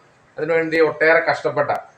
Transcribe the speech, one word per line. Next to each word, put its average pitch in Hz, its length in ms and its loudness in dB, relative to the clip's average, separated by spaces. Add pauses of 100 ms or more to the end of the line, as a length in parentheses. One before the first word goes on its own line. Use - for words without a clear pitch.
(360)
അതിനുവേണ്ടി 160 420 -2 (100)
ഒട്ടേറെ 156 320 2 (100)
കഷ്ടപ്പെട്ട, - 400 -2 (280)